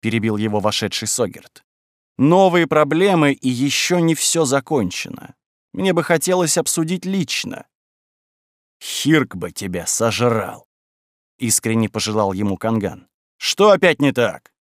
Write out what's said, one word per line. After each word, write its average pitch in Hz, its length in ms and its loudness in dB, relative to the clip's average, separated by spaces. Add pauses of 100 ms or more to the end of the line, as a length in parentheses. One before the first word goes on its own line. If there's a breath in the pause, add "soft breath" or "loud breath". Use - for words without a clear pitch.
перебил 110 360 -2
его 104 240 0
вошедший 104 480 -2
Согерт. - 560 -6 (540)
Новые 170 480 4
проблемы, 156 640 2
и 131 160 -4
ещё 135 520 0
не 165 140 2
всё 165 300 0
закончено. 131 880 -4 (380)
Мне 190 220 0
бы 165 80 0
хотелось 175 560 0
обсудить 170 480 -2
лично. - 600 -6 (1160)
Хирк - 520 0
бы 87 160 -8
тебя 87 360 -8
сожрал, 110 800 -2 (720)
искренне 113 500 0
пожелал 107 460 -2
ему 98 240 -4
Канган. 101 500 -4 (300)
Что - 320 2
опять 175 320 4
не 139 100 2
так? 117 400 -2 (100)